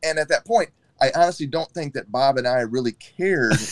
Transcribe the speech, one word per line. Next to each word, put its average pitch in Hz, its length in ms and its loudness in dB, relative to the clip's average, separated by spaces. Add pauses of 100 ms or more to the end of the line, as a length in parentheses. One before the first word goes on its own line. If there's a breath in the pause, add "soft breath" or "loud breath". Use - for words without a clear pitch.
and 156 160 -2
at 151 120 -2
that 147 140 0
point, 214 280 0 (280)
I 135 160 2
honestly 170 300 2
don't 151 260 -6
think 151 220 -8
that 104 180 -10
Bob 131 280 2
and 123 80 -2
I 127 140 2
really 117 320 -2
cared 185 600 0 (180)